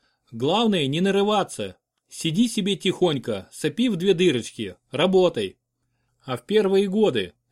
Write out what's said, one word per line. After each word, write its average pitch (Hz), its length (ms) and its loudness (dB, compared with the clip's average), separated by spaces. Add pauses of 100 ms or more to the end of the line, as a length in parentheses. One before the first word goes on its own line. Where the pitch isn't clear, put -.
(300)
Главное 170 560 0
не 143 140 -2
нарываться. 196 760 0 (320)
Сиди 175 400 0
себе 202 280 -2
тихонько, 139 760 -2
сопи 156 360 -2
в 208 80 -2
две 185 180 2
дырочки, 123 640 -2 (140)
работай. 165 680 0 (640)
А 127 120 -6
в - 80 -10
первые 196 440 2
годы, 175 460 0 (180)